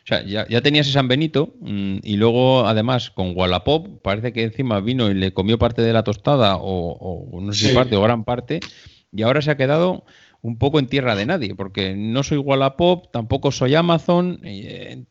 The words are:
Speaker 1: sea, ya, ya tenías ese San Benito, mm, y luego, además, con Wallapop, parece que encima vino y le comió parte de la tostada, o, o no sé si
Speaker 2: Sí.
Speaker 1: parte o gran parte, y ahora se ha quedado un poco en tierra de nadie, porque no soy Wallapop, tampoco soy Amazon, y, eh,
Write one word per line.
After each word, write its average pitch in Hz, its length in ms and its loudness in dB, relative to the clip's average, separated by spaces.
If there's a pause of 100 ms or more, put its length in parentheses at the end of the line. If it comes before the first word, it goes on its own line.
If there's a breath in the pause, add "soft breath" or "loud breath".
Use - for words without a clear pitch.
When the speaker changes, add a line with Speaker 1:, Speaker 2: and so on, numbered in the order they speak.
Speaker 1:
sea, 92 200 -2
ya, 101 240 -6
ya 113 120 0
tenías 147 260 2
ese 139 80 -2
San 135 120 4
Benito, 151 540 0
mm, 98 420 -4
y 101 140 -2
luego, 120 500 4
además, 113 420 0
con 92 260 -6
Wallapop, 127 680 0
parece 110 320 -4
que 113 100 -2
encima 113 380 -2
vino 117 280 0
y 98 40 0
le 95 200 0
comió 104 240 2
parte 117 240 0
de 113 120 2
la 113 100 2
tostada, 107 540 2
o, 90 340 -4 (400)
o 87 100 -12
no 101 120 -6
sé 101 120 -2
si - 40 4
Speaker 2:
Sí. 127 60 4
Speaker 1:
parte 127 200 2
o 98 60 4
gran 113 240 2
parte, 123 340 -4 (540 loud breath)
y 98 80 -6
ahora 131 200 2
se 147 100 -2
ha 139 60 0
quedado 156 480 0 (360 soft breath)
un 117 160 -8
poco 143 220 2
en 135 80 0
tierra 131 280 0
de 101 100 0
nadie, 131 300 -4
porque 98 400 -4
no 113 280 -2
soy 147 160 -2
Wallapop, 139 720 0
tampoco 131 400 -2
soy 131 240 2
Amazon, 175 680 2
y, 101 220 -12
eh, 123 460 -14